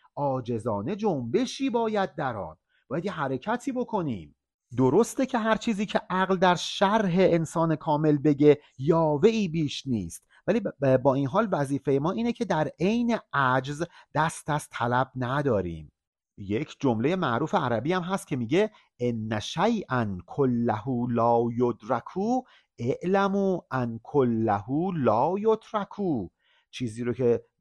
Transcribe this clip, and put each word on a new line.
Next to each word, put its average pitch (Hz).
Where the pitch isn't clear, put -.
عاجزانه 120
جنبشی 202
باید 220
در 131
آن، 80
باید 156
یه 147
حرکتی 151
بکنیم. 165
درسته 165
که 254
هر 220
چیزی 214
که -
عقل 185
در 180
شرح 196
انسان 165
کامل 151
بگه 143
یاوه‌ای 165
بیش 151
نیست، 104
ولی 214
ب-، 202
ب-، 131
با 127
این 139
حال 196
وظیفه 139
ما 156
اینه 233
که 233
در 156
عین 226
عجز 135
دست 156
از 151
طلب 123
نداریم. 117
یک 104
جمله 127
معروف 156
عربی 127
هم 185
هست 185
که 151
میگه: 143
"ان 113
شیئاً 127
کله 117
لا 117
یدرکو، 123
اعلموا 190
ان 120
کله 110
لا 127
یترکو." 202
چیزی 117
رو 120
که 120